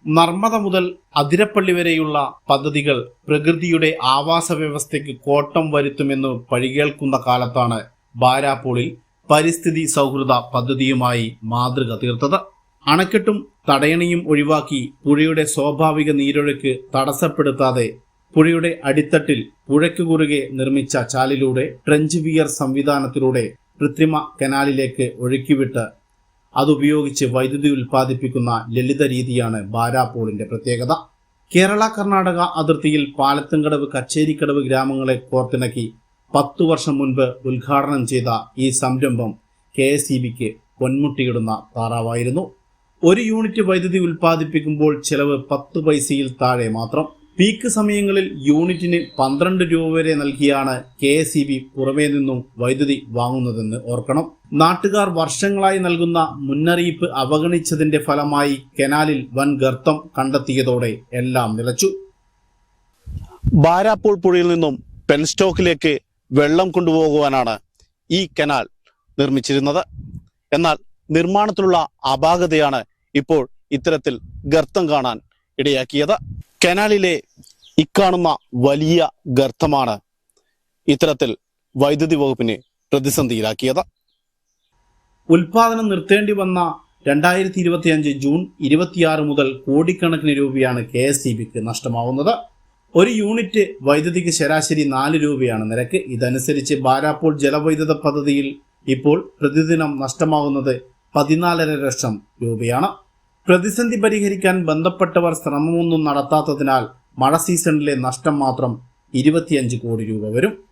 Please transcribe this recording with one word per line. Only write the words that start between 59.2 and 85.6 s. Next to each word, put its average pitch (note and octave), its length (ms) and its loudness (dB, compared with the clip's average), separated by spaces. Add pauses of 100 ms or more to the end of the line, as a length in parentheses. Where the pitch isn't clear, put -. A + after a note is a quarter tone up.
വൻ C#3 120 0 (120)
ഗർത്തം C3 360 0 (200)
കണ്ടെത്തിയതോടെ C3 720 0 (300)
എല്ലാം B2+ 300 -2 (100)
നിലച്ചു. B2+ 300 0 (1800)
ബാരാപ്പോൾ G3+ 600 4
പുഴയിൽ F3 280 4
നിന്നും D#3 220 0 (340)
പെൻസ്റ്റോക്കിലേക്ക് D#3+ 840 2 (460)
വെള്ളം E3 360 4
കൊണ്ടുപോകുവാനാണ് D3+ 800 2 (640)
ഈ G3 40 0 (180)
കനാൽ D3 280 0 (540)
നിർമ്മിച്ചിരുന്നത്. C#3 600 0 (760)
എന്നാൽ D#3+ 200 2 (400)
നിർമ്മാണത്തിലുള്ള F#3+ 600 2 (340)
അപാകതയാണ് D#3 680 2 (400)
ഇപ്പോൾ C#3+ 220 2 (340)
ഇത്തരത്തിൽ D3 400 -2 (380)
ഗർത്തം D#3+ 360 0
കാണാൻ C3 280 -2 (420)
ഇടയാക്കിയത്. C#3+ 540 0 (480)
കനാലിലെ G3 480 2 (680)
ഇക്കാണുന്ന F3+ 480 2 (360)
വലിയ D#3 360 4 (360)
ഗർത്തമാണ് C3+ 560 0 (1000)
ഇത്തരത്തിൽ C#3+ 360 0 (520)
വൈദ്യുതി D3+ 400 2
വകുപ്പിനെ B2+ 340 0 (360)
പ്രതിസന്ധിയിലാക്കിയത്. C3 880 -2 (1500)
ഉൽപ്പാദനം A3+ 560 2